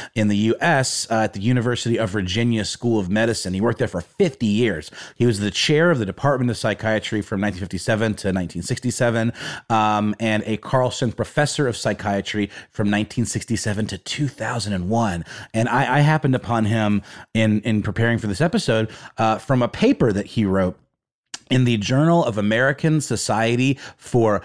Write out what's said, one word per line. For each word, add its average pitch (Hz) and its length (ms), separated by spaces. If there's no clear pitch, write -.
in 107 120
the 104 80
U 110 240
S, 143 500
uh, 110 120
at 107 120
the 101 60
University 117 580
of 110 120
Virginia 107 560
School 117 340
of 90 100
Medicine. 107 440
He 95 80
worked 117 180
there 113 80
for 87 140
fifty - 460
years. 104 440
He 120 100
was 110 140
the 101 120
chair 160 400
of 139 80
the 107 60
Department 127 440
of 110 80
Psychiatry 107 640
from 101 180
nineteen 98 220
fifty-seven 107 540
to 95 180
nineteen 87 300
sixty-seven, 117 680
um, 107 500
and 110 260
a 110 120
Carlson 127 560
Professor 143 540
of 117 100
Psychiatry 101 720
from 104 180
nineteen 107 360
sixty-seven 107 600
to 95 100
two - 300
thousand 113 460
and 90 160
one. 104 340
And 113 160
I, 127 280
I - 20
happened 147 360
upon 113 300
him 104 360
in, 107 280
in 107 200
preparing 113 360
for 110 100
this 101 140
episode, 117 480
uh, 110 200
from 127 240
a 117 80
paper 165 420
that 98 140
he - 180
wrote 95 340
in 127 140
the 120 140
Journal 143 480
of 107 120
American 135 640
Society 120 800
for 107 500